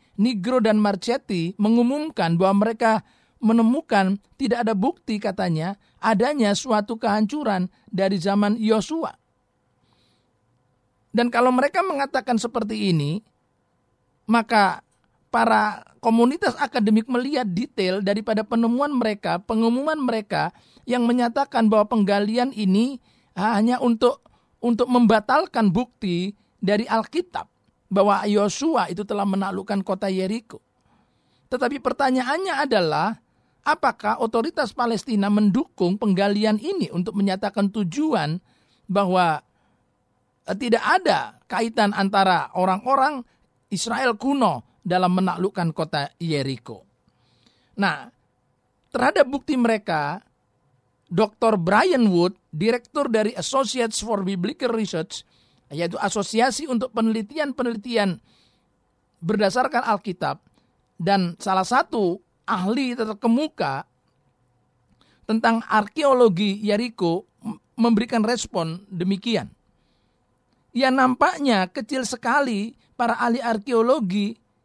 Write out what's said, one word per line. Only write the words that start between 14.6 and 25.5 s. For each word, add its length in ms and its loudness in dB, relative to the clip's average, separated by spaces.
para 560 0
komunitas 560 0
akademik 560 0
melihat 320 -2
detail 560 -4
daripada 480 -2
penemuan 480 0
mereka, 480 -2
pengumuman 560 0
mereka 560 -4
yang 160 0
menyatakan 640 0
bahwa 240 4
penggalian 640 0
ini 480 0
hanya 480 0
untuk, 400 2
untuk 240 0
membatalkan 840 4